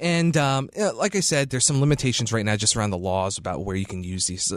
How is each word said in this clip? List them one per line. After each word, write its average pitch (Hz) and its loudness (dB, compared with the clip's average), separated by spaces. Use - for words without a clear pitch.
And, 170 2
um, 135 2
yeah, 202 0
like 151 -2
I 190 0
said, 139 0
there's 127 0
some 139 4
limitations 131 2
right 110 0
now 107 0
just 107 2
around 107 0
the 95 -2
laws 95 -2
about 90 -6
where 95 -4
you 98 -2
can 92 -8
use 92 -4
these. 90 -4